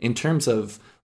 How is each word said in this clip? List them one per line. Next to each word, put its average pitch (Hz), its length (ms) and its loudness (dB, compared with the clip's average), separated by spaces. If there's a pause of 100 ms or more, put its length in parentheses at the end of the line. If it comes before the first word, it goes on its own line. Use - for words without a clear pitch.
in 117 140 0
terms 160 340 0
of 110 300 0 (320)